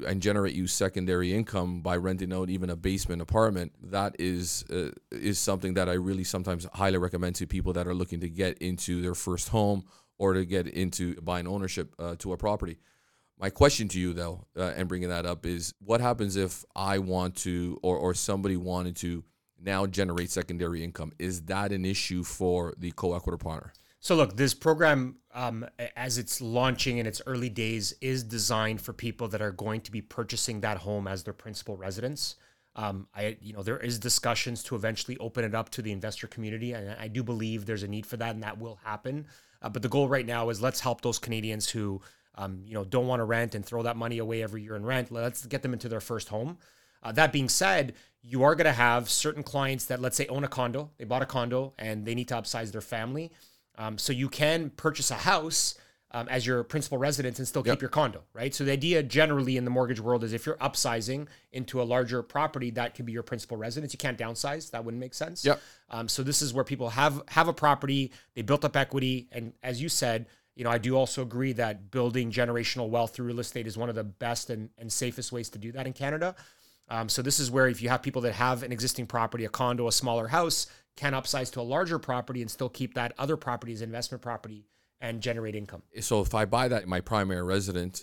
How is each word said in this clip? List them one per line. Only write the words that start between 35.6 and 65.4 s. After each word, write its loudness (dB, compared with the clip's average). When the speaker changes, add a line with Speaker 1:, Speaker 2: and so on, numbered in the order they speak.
Speaker 2:
to -8
the -4
investor -6
community, -6
and -8
I -8
do -2
believe -2
there's -2
a -6
need -6
for -8
that, -4
and -8
that -6
will -12
happen. -6
Uh, -6
but -4
the 0
goal 4
right 2
now 0
is -2
let's 0
help 0
those 0
Canadians -2
who, -2
um, -6
you -12
know, -2
don't 2
wanna 2
rent 2
and -4
throw -2
that 0
money -2
away -2
every -6
year -8
in -6
rent. 0
Let's -4
get -4
them -2
into -6
their -2
first -6
home. -4
Uh, -8
that 6
being 2
said, 2
you 0
are 8
gonna 6
have 6
certain 0
clients 0
that, -2
let's 0
say, 2
own -2
a -2
condo. -2
They -10
bought 2
a 0
condo 0
and -4
they -2
need -4
to -2
upsize -4
their -6
family. -6
Um, -6
so 0
you 0
can 2
purchase 0
a -4
house, 2
um, -6
as 0
your 2
principal -2
residence 0
and -4
still 0
Speaker 1:
Yep. 4
Speaker 2:
keep -4
your -4
condo, 2
right? -4
So 0
the 4
idea 4
generally 4
in 0
the 0
mortgage 2
world 2
is -2
if -4
you're -2
upsizing 0
into -2
a 4
larger 2
property, 0
that -2
could -8
be -6
your -4
principal -6
residence. -4
You -10
can't -2
downsize. -4
That -6
wouldn't -6
make -10
sense. -6